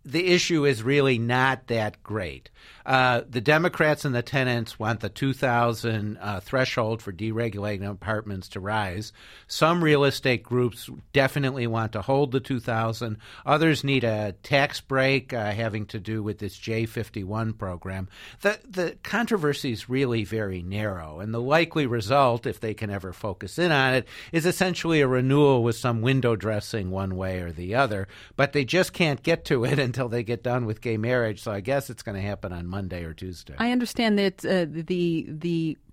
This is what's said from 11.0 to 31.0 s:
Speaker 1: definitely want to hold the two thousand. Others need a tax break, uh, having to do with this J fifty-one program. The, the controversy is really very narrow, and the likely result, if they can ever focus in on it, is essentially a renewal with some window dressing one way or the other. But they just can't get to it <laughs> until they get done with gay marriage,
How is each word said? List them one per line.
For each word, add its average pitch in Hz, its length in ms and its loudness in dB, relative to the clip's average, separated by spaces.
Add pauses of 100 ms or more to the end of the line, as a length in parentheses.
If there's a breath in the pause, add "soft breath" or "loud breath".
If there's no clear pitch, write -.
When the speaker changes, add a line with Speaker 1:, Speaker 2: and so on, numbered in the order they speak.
Speaker 1:
definitely 135 540 2
want 113 260 -2
to 107 80 -4
hold 135 320 2
the 135 80 0
two 123 200 -4
thousand. 113 580 -2 (260 loud breath)
Others 151 400 4
need 135 200 2
a 107 280 0 (100)
tax 143 380 2
break, 135 540 0
uh, 107 180 -2
having 107 340 -2
to 110 140 -10
do 110 220 -6
with 104 160 -6
this 101 180 -8
J 113 300 -4
fifty-one 110 640 -6
program. 95 560 -8 (320 loud breath)
The, 208 260 2
the 180 360 -4
controversy 175 720 0
is - 180 -8
really 123 340 0
very 95 380 -4
narrow, 90 580 -6
and 110 140 -6
the 117 80 -4
likely 156 440 2
result, 120 600 2
if 110 120 -4
they 110 140 -4
can 107 160 -6
ever 95 240 -6
focus - 460 -8
in 175 120 2
on 135 220 4
it, 127 160 0 (240 loud breath)
is 165 140 0
essentially 170 560 2
a 135 40 6
renewal 131 560 6
with 117 140 2
some 117 240 0
window 123 360 2
dressing 104 540 -4
one 95 260 -2
way 92 240 -4
or 87 120 -6
the 87 220 -6
other. 107 340 0 (260 loud breath)
But 139 200 0
they 143 100 2
just 170 300 2
can't 147 280 2
get 165 240 0
to 123 180 2
it 139 140 2
<laughs> 131 100 0
until 123 200 -2
they 117 140 -2
get 113 200 -4
done 123 220 0
with 107 160 -4
gay 113 160 -2
marriage, 113 460 0